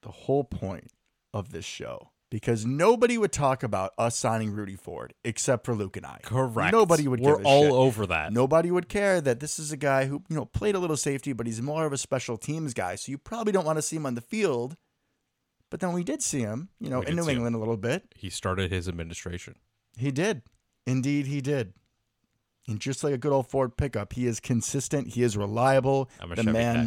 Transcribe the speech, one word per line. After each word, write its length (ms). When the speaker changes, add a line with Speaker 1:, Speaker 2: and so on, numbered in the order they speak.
Speaker 1:
the 100
whole 320
point 440
of 180
this 140
show. 440
Because 360
nobody 520
would 140
talk 300
about 380
us 180
signing 340
Rudy 240
Ford 380
except 440
for 80
Luke 220
and 80
I. 180
Speaker 2:
Correct. 480
Speaker 1:
Nobody 360
would 120
Speaker 2:
We're 180
Speaker 1:
give 80
a 20
Speaker 2:
all 160
Speaker 1:
shit. 80
Speaker 2:
over 360
that. 260
Speaker 1:
Nobody 380
would 180
care 320
that 180
this 200
is 120
a 60
guy 280
who, 240
you 60
know, 100
played 280
a 60
little 180
safety, 360
but 120
he's 160
more 240
of 80
a 40
special 400
teams 360
guy. 220
So 160
you 80
probably 340
don't 120
wanna 180
see 140
him 100
on 80
the 60
field. 560
But 100
then 140
we 100
did 200
see 160
him, 300
you 100
know, 120
Speaker 2:
We 40
Speaker 1:
in 60
Speaker 2:
did 60
Speaker 1:
New 60
Speaker 2:
see 80
him. 60
Speaker 1:
England 180
a 40
little 180
bit. 380
Speaker 2:
He 160
started 400
his 160
administration. 680
Speaker 1:
He 160
did. 300
Indeed, 400
he 120
did. 340
And 120
just 240
like 100
a 40
good 140
old 160
Ford 300
pickup, 360
he 120
is 140
consistent. 680
He 120
is 160
reliable. 720
Speaker 2:
I'm 120
a 40
Speaker 1:
The 80
Speaker 2:
Chevy 100
Speaker 1:
man, 220